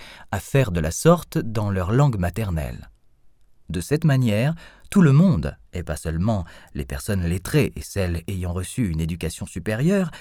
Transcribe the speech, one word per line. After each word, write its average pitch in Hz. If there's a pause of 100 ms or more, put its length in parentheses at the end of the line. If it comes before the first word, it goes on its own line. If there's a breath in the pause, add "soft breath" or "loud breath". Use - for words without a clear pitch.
(320 loud breath)
à 101
faire 123
de 85
la 82
sorte 165
dans 107
leur 95
langue 127
maternelle. 87 (800)
De 92
cette 151
manière, 131 (380 loud breath)
tout 202
le 143
monde, 135 (160)
et 87
pas 78
seulement 87 (280 loud breath)
les 73
personnes 87
lettrées 92
et -
celles 87
ayant 90
reçu 92
une 80
éducation 85
supérieure, 156